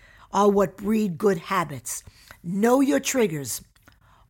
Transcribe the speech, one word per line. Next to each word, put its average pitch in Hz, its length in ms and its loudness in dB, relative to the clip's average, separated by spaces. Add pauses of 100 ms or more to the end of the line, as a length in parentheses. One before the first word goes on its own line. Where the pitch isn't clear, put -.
(340)
are 202 160 4
what 196 280 0
breed 208 420 -2
good 190 180 2
habits. 165 680 -6 (400)
Know 214 380 2
your 277 180 2
triggers. 165 600 -2 (680)